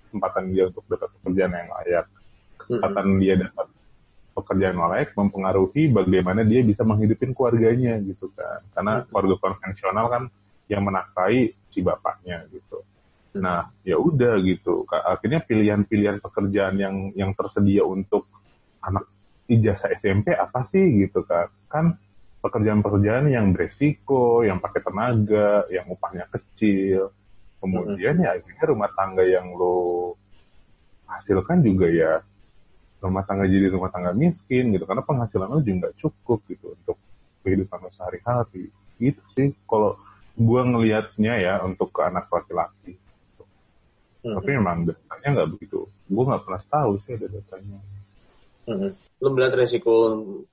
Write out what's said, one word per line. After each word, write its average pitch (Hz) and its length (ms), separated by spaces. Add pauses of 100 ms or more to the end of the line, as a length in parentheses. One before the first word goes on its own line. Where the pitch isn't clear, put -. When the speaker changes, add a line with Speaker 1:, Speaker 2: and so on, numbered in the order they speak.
Speaker 1:
kesempatan 95 400
dia 92 200
untuk - 160
dapat 90 240 (120)
pekerjaan 92 320
yang 85 160
layak. 87 360 (520)
Kesempatan 101 480
Speaker 2:
Mm-mm. 98 160
Speaker 1:
dia 95 160
dapat 95 300 (680)
pekerjaan 95 400
yang 85 160
layak 120 240
mempengaruhi 98 800
bagaimana 92 480
dia 113 240
bisa 104 160
menghidupin 110 560
keluarganya 117 640
gitu 98 320
kan. - 400
Karena 101 240
Speaker 2:
Mm-mm. - 160
Speaker 1:
keluarga 95 240
konvensional 95 720
kan 123 140 (420)
yang 101 160
menafkahi 98 720 (160)
si 92 160
bapaknya 87 640
gitu. - 320
Speaker 2:
Mm-mm. - 640
Speaker 1:
Nah, 87 240 (160)
ya 92 80
udah 120 480
gitu. 90 480
Ka-, - 160
akhirnya 107 320
pilihan-pilihan 104 800
pekerjaan 98 640
yang, 98 320
yang 98 240
tersedia 98 480
untuk 95 400 (560)
anak 95 240 (420)
ijazah 107 460
S - 100
M 101 220
P 175 80
apa 123 320
sih 190 160 (240)
gitu 92 180
kan. 87 240 (220)
Kan 156 160 (560)
pekerjaan-pekerjaan 107 880
yang 107 240
beresiko, 120 880
yang 98 160
pakai - 240
tenaga, 104 880
yang 90 160
upahnya 90 480
kecil. 98 800 (480)
Kemudian 95 560
Speaker 2:
Mm-hmm. 180 80
Speaker 1:
ya 107 80
akhirnya - 320
rumah 107 320
tangga 95 260
yang 90 300
lo 90 240 (1300)
hasilkan 104 560
juga 92 260
ya 80 260 (880)
rumah 95 240
tangga 98 160
jadi 95 240
rumah 92 240
tangga 90 240
miskin 127 560
gitu. 95 160
Karena 110 160
penghasilan 113 440
lo 135 120
juga 95 280
nggak - 120
cukup 120 480
gitu - 240
untuk - 260 (460)
kehidupan 95 400
lo 90 120
sehari-hari. 92 760 (240)
Gitu 135 260 (140)
sih 135 120 (200)
kalau 107 320 (340)
gue 113 300
ngelihatnya 110 720
ya 92 180 (100)
untuk 92 280
ke - 120
anak 87 240
laki-laki. 87 680 (1300)
Speaker 2:
Mm-hmm. 113 160
Speaker 1:
Tapi 98 160
memang 90 220 (100)
datanya - 480
nggak 87 160
begitu. - 280 (280)
Gue 110 160
nggak 127 240
pernah 95 200
tahu 143 240 (120)
sih - 160
ada 98 80
datanya. 98 520 (840)
Speaker 2:
Mm-hmm. 196 280 (280)
Lo 135 160
melihat 127 240
resiko 117 340 (600)